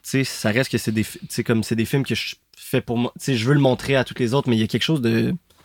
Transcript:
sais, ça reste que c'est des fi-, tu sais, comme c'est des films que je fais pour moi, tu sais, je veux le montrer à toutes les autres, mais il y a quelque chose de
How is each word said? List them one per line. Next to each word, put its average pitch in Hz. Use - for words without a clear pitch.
sais, 135
ça -
reste 123
que 117
c'est 113
des 110
fi-, -
tu -
sais, -
comme 110
c'est 113
des 110
films 139
que 117
je -
fais -
pour 117
moi, 120
tu -
sais, 135
je 110
veux 135
le 143
montrer 131
à 127
toutes -
les 117
autres, 139
mais 117
il 110
y -
a 107
quelque 117
chose 156
de 113